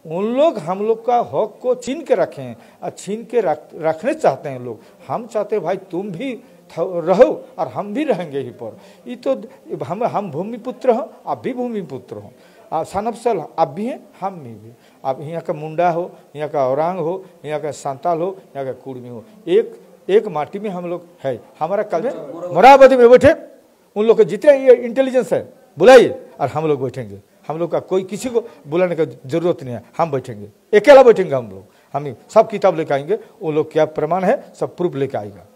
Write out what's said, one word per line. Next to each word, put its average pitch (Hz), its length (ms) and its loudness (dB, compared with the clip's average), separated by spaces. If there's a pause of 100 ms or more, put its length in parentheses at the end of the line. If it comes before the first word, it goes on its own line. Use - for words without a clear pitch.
उन 170 180 -6 (120)
लोग 294 220 2
हम 185 280 -6
लोग 226 200 -2
का 240 120 2
हक 208 440 -4
को 247 120 0
छीन 269 280 -8
के 254 120 0
रखे 151 280 -2
हैं 120 140 -14 (260)
और - 80 -8
छीन 214 340 -10
के 240 160 -2
रख-, 160 340 -4
रखने 170 400 -4
चाहते 151 340 -2
हैं 131 120 -10
लोग। 120 200 -12 (280)
हम 190 180 -8
चाहते 214 300 -6
हैं, 170 80 -6
भाई, 180 120 -4
तुम 196 340 -10
भी 226 260 -8
थ-, - 420 -18
रहो 180 680 -2 (140)
और 156 100 -6
हम 185 260 -10
भी 294 100 -4
रहेंगे 170 360 -6
यहीं 120 100 -10
पर। 107 280 -16 (280)
ये 240 100 -12
तो 247 260 -6 (420)
हम, 208 200 -6
हम 185 260 -6
भूमिपुत्र 226 640 -4
हैं, 269 180 -2 (160)
आप 143 140 -6
भी 220 120 -6
भूमिपुत्र 208 640 -10
हो। 104 160 -18 (400)
आ, 160 100 -4
सन 202 280 -6
of 214 40 -12
सेल 202 280 -4 (160)
आप 160 100 0
भी 185 180 -8
हैं, 294 220 -10 (120)
हम 185 200 -8
भी 123 100 -16
हैं। 113 260 -20 (280)
आप 135 160 -4
यहाँ 160 220 -10
का - 100 -6
मुंडा 156 380 -2
हो, 175 220 -4 (240)
यहाँ 147 120 -6
का 143 200 0
औरांग 160 300 0
हो, 170 260 -4 (200)
यहाँ 151 160 -6
का 147 100 -8
संताल 147 480 -4
हो, 190 200 -4 (180)
यहाँ 139 100 -6
का 127 60 -8
कुर्मी 123 360 -14
हो, 117 160 -16 (240)
एक, 196 320 0 (280)
एक 208 180 4
माटी 156 320 -6
में 208 120 -8
हम 180 160 -10
लोग 175 180 -8 (200)
है। 127 160 -4 (200)
हमारा 196 220 -2
कल्चर 196 340 -4 (380)
मोराबादी 262 420 10
में 240 140 8
बैठे, 262 240 8 (640)
उन 214 100 0
लोग 220 100 4
के 214 80 6
जितने 269 420 4
ये 247 80 10
intelligence 247 580 0
है, - 200 -4 (260)
बुलाइए 208 480 8 (140)
और 139 80 -2
हम 156 180 -4
लोग 139 160 0
बैठेंगे। 110 480 -10 (180)
हम 156 100 -8
लोग 170 120 -4
का 156 100 -2
कोई 185 240 -4
किसी 208 240 -10
को 233 120 -2
बुलाने 170 560 -4
का 160 80 0 (220)
जरूरत 165 360 -2
नहीं 123 120 -10
है, 110 100 -12 (140)
हम 160 120 -2
बैठेंगे, 123 680 -4
अकेला 254 240 10
बैठेंगे 185 320 4
हम 120 160 -4
लोग। 95 140 -18 (280)
हम 143 140 -6
ही 123 80 -10 (200)
सब 214 140 6
किताब 190 280 0
लेके 147 180 -2
आएंगे, 151 240 -4 (240)
वो 156 100 -4
लोग 151 200 -2
क्या 156 120 2
प्रमाण 156 400 -2
है, - 360 -2
सब 143 160 -6
प्रूफ 175 180 -4
लेके 135 240 -4
आएगा। 101 380 -14